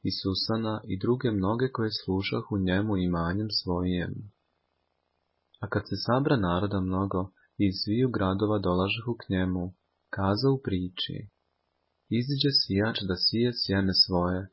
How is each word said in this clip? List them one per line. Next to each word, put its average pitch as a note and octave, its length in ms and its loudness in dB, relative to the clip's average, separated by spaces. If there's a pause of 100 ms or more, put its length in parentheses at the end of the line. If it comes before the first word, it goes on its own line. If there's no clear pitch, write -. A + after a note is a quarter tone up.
i - 80 0
Susana, G#2+ 640 -2 (160)
i G2 80 -4
druge B2 320 0
mnoge A2 440 0
koje A2 140 0 (120)
slušahu G2 560 -2
njemu G2 400 2
imanjem F2+ 520 0
svojim. F2+ 640 -2 (1500)
A A2+ 60 -4
kad G#2 220 0
se G2+ 60 0 (100)
sabra C#3 320 4
naroda F#2+ 420 2
mnogo, F#2 420 0 (360)
iz G2 160 4 (100)
sviju A#2 260 2
gradova G#2 500 2
dolažehu G2 600 0
k - 100 -16
njemu, F#2 340 0 (520)
kaza G2+ 400 2
u - 80 -6
priči: F2+ 540 -4 (920)
Iziđe C#3 420 2 (100)
sijač G2+ 360 0 (120)
da F#2 60 0
sije A#2 380 2
sjeme G2 400 0
svoje F2+ 480 2 (120)